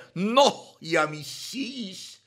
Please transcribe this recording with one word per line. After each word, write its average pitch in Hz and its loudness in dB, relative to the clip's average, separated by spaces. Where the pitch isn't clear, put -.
noh, 226 4
ja 160 2
mis 151 -12
siis? 247 -10